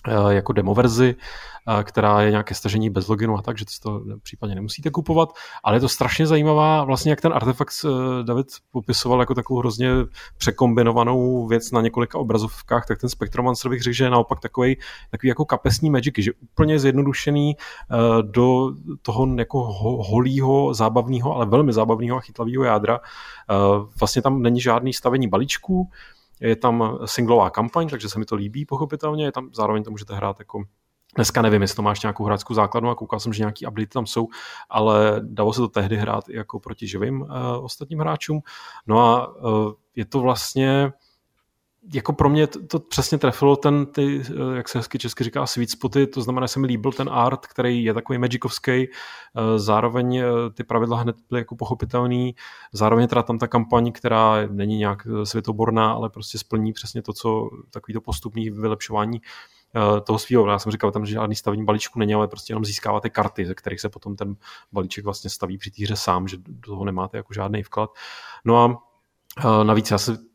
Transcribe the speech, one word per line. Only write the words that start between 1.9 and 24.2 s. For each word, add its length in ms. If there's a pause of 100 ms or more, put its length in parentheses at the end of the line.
je 100
nějaké 240
stažení 340
bez 180
loginu 300
a 40
tak, 160
že 80
to 60
si 80
to 220 (220)
případně 320
nemusíte 340
kupovat, 400 (340)
ale 120
je 40
to 100
strašně 380
zajímavá, 560
vlastně 280
jak 100
ten 120
artefakt, 360 (160)
eh, 380
David 240 (240)
popisoval 480
jako 160
takovou 240
hrozně 300 (640)
překombinovanou 920
věc 240
na 100
několika 360
obrazovkách, 720
tak 140
ten 80
Spectromancer 600
bych 120
řekl, 120
že 100
je 60
naopak 300
takovej, 380 (340)
takový 180
jako 160
kapesní 440
Magic, 280
že 140 (100)
úplně 380
zjednodušený, 800
eh, 380 (260)
do 500 (300)
toho 260 (100)
jako 260
ho-, 400
holýho, 720
zábavného, 600
ale 100
velmi 280
zábavného 440
a 40
chytlavého 420
jádra. 360
Eh, 560 (440)
vlastně 220